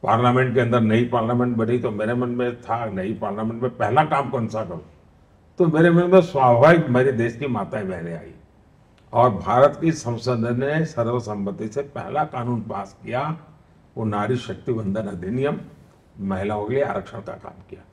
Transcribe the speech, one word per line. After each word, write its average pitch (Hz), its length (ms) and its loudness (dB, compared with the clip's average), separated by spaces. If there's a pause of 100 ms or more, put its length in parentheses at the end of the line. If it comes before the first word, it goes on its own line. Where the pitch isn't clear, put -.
पार्लियामेंट 123 500 2
के 123 80 4
अंदर 117 200 2
नई 110 240 4
पार्लियामेंट 120 520 0
बनी 113 220 0
तो 120 120 -2
मेरे 107 220 -2
मन 123 160 -2
में 120 320 -4
था, 117 240 -4
नई 98 280 -6
पार्लियामेंट 110 480 -6
में 123 160 -4
पहला 120 260 2
काम 147 260 -2
कौन 117 180 -4
सा 107 180 -6
करूं, 85 120 -10 (800)
तो 175 100 4
मेरे 165 240 6
मन 175 200 4
में 185 100 10
स्वाभाविक 143 680 6
मेरे 127 220 4
देश 117 240 -2
की 143 120 -6
माताएं 104 420 -4
बहनें 85 280 -8
आई, - 160 -16 (800)
और 120 160 6
भारत 143 520 2
की 160 100 2
संसद 120 680 -4
ने 151 260 -2
सर्वसम्मति 107 840 -4
से 135 140 -6
पहला 139 420 -6
कानून 123 380 -4
पास 101 420 -10
किया, 139 340 -6 (600)
वो 113 80 -4
नारी 104 320 -2
शक्ति 104 340 -8
वंदन 107 300 -4
अधिनियम, 101 580 -4 (600)
महिलाओं 101 480 -4
के 120 60 -4
लिए 139 100 2
आरक्षण 104 380 -6
का - 120 -14
काम - 360 -18
किया। - 120 -18 (120)